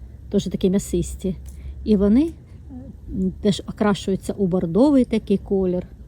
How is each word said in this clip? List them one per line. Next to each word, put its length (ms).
теж 140
такі 260
м'ясисті. 680
І 140
вони, 340
м, 200
теж 260
окрашуються 680
у 140
бордовий 580
такий 320
колір. 500